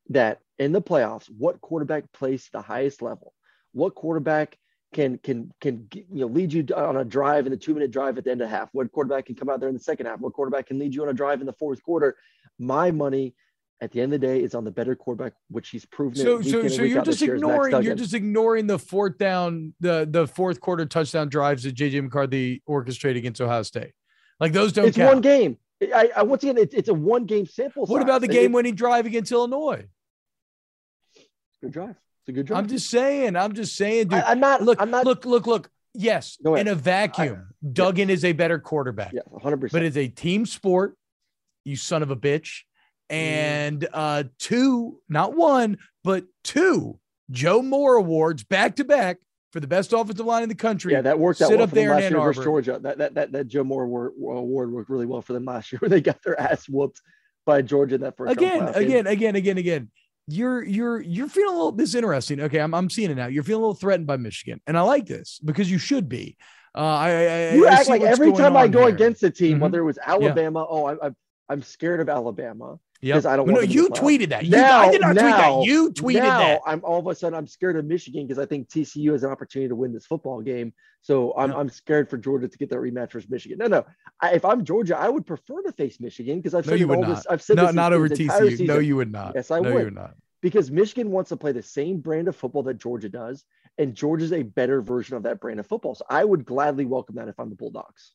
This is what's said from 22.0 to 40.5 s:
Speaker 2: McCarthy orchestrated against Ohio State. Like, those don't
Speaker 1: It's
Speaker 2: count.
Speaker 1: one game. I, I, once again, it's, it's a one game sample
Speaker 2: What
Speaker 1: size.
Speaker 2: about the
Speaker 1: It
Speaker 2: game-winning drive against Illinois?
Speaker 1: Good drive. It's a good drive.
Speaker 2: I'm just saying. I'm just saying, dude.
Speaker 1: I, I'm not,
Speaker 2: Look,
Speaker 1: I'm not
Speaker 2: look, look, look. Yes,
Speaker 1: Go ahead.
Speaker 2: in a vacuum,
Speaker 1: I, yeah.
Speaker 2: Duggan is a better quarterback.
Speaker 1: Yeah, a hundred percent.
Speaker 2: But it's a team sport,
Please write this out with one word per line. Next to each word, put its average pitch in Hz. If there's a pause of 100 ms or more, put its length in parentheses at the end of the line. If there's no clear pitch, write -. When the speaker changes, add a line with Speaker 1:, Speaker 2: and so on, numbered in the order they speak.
Speaker 2:
McCarthy 131
orchestrated 131
against 123
Ohio 120
State. - (480)
Like, 160
those 196
don't 208
Speaker 1:
It's 226
Speaker 2:
count. 262
Speaker 1:
one 262
game. 247 (240)
I, 226
I, 180
once 262
again, 269
it's, 220
it's 220
a 214
one 208
game 202
sample 269
Speaker 2:
What -
Speaker 1:
size. 285
Speaker 2:
about 262
the 247
Speaker 1:
It 214
Speaker 2:
game-winning 240
drive 240
against 226
Illinois? 240 (1700)
Speaker 1:
Good 131
drive. 185 (260)
It's -
a 131
good 135
drive. 170
Speaker 2:
I'm 208
just 240
saying. 254
I'm 202
just 208
saying, 214
dude. 180
Speaker 1:
I, 226
I'm 247
not, 277
Speaker 2:
Look, 220
Speaker 1:
I'm 214
not 247
Speaker 2:
look, 254
look, 240
look. 226 (260)
Yes, 202
Speaker 1:
Go 156
ahead. 202
Speaker 2:
in 208
a 190
vacuum, 180
Speaker 1:
I, 98
yeah. 143
Speaker 2:
Duggan 185
is 185
a 180
better 165
quarterback. 123
Speaker 1:
Yeah, 123 (140)
a -
hundred 143
percent. 131
Speaker 2:
But 165
it's 143
a 139
team 185
sport, 185 (680)